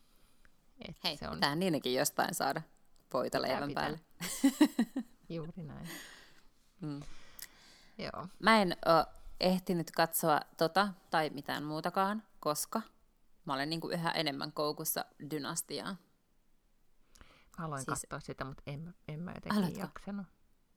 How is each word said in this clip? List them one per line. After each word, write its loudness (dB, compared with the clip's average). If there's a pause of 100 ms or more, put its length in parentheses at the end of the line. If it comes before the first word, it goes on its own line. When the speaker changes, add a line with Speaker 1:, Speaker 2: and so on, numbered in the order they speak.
(880)
Speaker 1:
että -16
Speaker 2:
Hei, 0
Speaker 1:
se -8
on -6
Speaker 2:
pitää 4
niidenkin 2
jostain 2
saada 0 (500)
voita 0
Speaker 1:
Pitää, 0
Speaker 2:
leivän 0
Speaker 1:
pitää. -2
Speaker 2:
päälle. -2 (680)
<laughs> -4
Speaker 1:
Juuri -8
näin. -10 (920)
Speaker 2:
Mm. -6 (960)
Speaker 1:
Joo. -8 (120)
Speaker 2:
Mä 8
en 2 (100)
oo 8 (360)
ehtinyt 2
katsoa 4 (160)
tota 4 (220)
tai 2
mitään -4
muutakaan, 0 (180)
koska 0 (600)
mä 0
olen -2
niinku -4
yhä 0
enemmän 0
koukussa -2 (260)
Dynastiaan. -4 (1600)
Speaker 1:
Mä -6
aloin -4
Speaker 2:
Siis -4
Speaker 1:
katsoa -8
sitä, -8
mut -10
en -8
mä, -12 (160)
en -8
mä -8
jotenkin -2
Speaker 2:
Aloitko? 0
Speaker 1:
jaksanut. -8 (500)